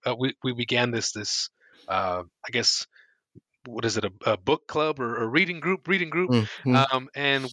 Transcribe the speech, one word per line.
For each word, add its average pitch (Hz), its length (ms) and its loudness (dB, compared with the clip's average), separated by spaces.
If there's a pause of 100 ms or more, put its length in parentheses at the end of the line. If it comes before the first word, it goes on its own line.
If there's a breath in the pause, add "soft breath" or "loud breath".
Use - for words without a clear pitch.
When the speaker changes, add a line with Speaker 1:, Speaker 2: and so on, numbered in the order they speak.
Speaker 1:
uh, 123 100 0
we, 131 280 0
we 127 100 -2
began 120 380 0
this, 113 220 -2
this, - 360 -4 (380 soft breath)
uh, 92 340 0 (240)
I - 60 -10
guess, - 340 0 (800 soft breath)
what 117 200 -6
is 104 100 0
it, 107 80 0
a, 98 80 -2 (220)
a - 20 2
book 139 320 0
club 151 320 -2
or 117 240 -4
a - 20 0
reading 170 360 2
group, 185 260 -2
reading 180 220 0
group, 165 220 2
Speaker 2:
Mm-hmm. 123 440 2
Speaker 1:
um, 131 400 4
and 139 360 0